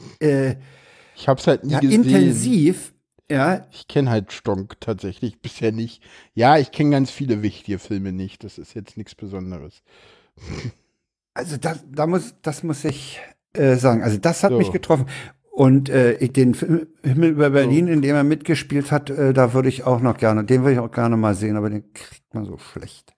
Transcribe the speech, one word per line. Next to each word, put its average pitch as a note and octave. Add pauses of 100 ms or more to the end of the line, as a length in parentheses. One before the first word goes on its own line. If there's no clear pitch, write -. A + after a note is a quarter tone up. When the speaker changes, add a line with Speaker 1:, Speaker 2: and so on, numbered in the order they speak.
(200)
Speaker 1:
äh, C3+ (600)
Speaker 2:
Ich -
hab's C3+
halt C#3
nie C#3+
Speaker 1:
ja, C#3+
Speaker 2:
gesehen. G#3+
Speaker 1:
intensiv, D#3 (360)
ja. D3
Speaker 2:
Ich -
kenn C#3
halt A2
Stonk G2
tatsächlich G#2+
bisher A#2
nicht. A2+ (320)
Ja, B2+
ich C#3+
kenn D3+
ganz C3+
viele A#2
wichtige G2+
Filme G2
nicht. F#2+
Das G2
ist -
jetzt G#2
nichts -
Besonderes. F#2 (540)
<laughs> - (600)
Speaker 1:
Also D3+
da, D#3+ (140)
da D3
muss, F3
das -
muss D#3
ich, - (320)
äh, C3+
sagen. A#2+
Also G#2
das E3
hat G3+
Speaker 2:
So. A#2+
Speaker 1:
mich G2
getroffen. D#3 (460)
Und, C3+
äh, C3
den B2+
Film D#3+ (160)
Himmel D#3
über D3
Berlin, C#3
Speaker 2:
So. E3+
Speaker 1:
in D3+
dem C#3
er C#3+
mitgespielt C#3+
hat, C#3+
äh, C#3
da B2+
würde C3
ich -
auch B2+
noch B2
gerne, G#2+
den B2+
würde C#3
ich A#2+
auch A2+
gerne A#2
mal G#2+
sehen, G#2+
aber G#2+
den G#2
kriegt -
man A2
so F#2
schlecht. -